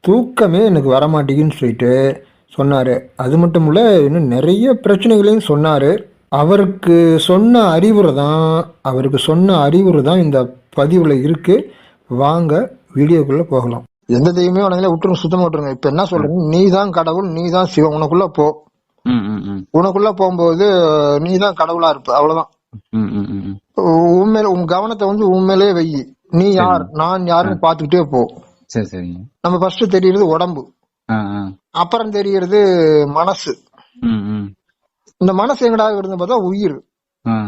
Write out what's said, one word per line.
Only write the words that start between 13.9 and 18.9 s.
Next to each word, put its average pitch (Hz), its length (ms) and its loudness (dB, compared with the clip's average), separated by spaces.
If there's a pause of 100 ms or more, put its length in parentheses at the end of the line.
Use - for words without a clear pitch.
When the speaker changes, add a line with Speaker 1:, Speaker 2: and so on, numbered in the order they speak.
Speaker 1:
எந்த 131 260 2
தெய்வமே 180 360 0
வணங்கல, 180 260 0
விட்டுருங்க, 180 300 -2
சுத்தமா 175 220 0
விட்டுருங்க. 151 240 -4
இப்ப 135 200 -4
என்ன 165 160 0
சொல்றேன், 160 280 -4
Speaker 2:
ம். 170 220 -2
Speaker 1:
நீ 190 140 4
தான் 190 220 0
கடவுள், 170 380 -2
நீ 170 200 -6
தான் 185 160 0
சிவன், 156 320 0
உனக்குள்ள 165 300 0 (120)
போ. 151 260 -2 (400)